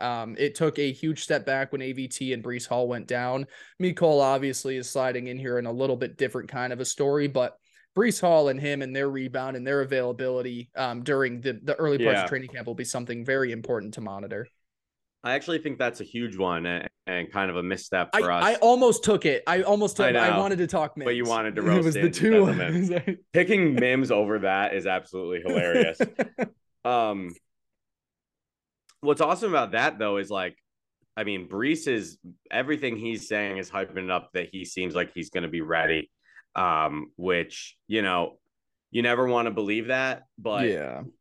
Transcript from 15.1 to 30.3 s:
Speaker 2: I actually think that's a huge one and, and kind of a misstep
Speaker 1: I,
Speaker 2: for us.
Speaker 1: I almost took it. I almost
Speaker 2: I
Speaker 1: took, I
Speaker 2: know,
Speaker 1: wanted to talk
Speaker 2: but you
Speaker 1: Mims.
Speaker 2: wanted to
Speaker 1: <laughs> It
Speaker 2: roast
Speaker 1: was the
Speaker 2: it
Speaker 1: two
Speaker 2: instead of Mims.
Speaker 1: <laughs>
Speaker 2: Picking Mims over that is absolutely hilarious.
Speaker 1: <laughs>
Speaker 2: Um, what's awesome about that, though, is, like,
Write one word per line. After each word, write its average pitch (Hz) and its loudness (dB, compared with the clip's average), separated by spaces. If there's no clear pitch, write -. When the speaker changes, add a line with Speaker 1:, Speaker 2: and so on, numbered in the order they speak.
Speaker 2:
I 120 -2
actually 151 -2
think 151 -6
that's 120 -2
a - -8
huge 117 -8
one 87 0
and, 87 -4
and 87 -4
kind 98 0
of 87 -2
a 87 -2
misstep 92 -2
Speaker 1:
I, 214 4
Speaker 2:
for 87 2
us. 85 2
Speaker 1:
I 226 4
almost 240 6
took 202 4
it. 139 2
I 180 2
almost 208 2
Speaker 2:
I 131 4
Speaker 1:
took, 120 4
I - 6
Speaker 2:
know, 101 4
Speaker 1:
wanted 196 2
to 175 0
talk 156 -2
Speaker 2:
but 123 0
you 120 0
Speaker 1:
Mims. 117 0
Speaker 2:
wanted 110 0
to 107 -2
Speaker 1:
<laughs> - 0
It - 2
Speaker 2:
roast 175 6
Speaker 1:
was 160 2
the 165 4
Speaker 2:
it - 0
Speaker 1:
two 214 6
Speaker 2:
instead 175 2
of 160 0
Mims. 175 0
Speaker 1:
<laughs> - -20
Speaker 2:
Picking 180 4
Mims 127 4
over 104 2
that 98 2
is 92 -2
absolutely 92 -4
hilarious. 87 2
Speaker 1:
<laughs> - -16
Speaker 2:
Um, 107 -2
what's 143 4
awesome 180 2
about 120 2
that, 110 2
though, 104 0
is, 98 -4
like, 92 -4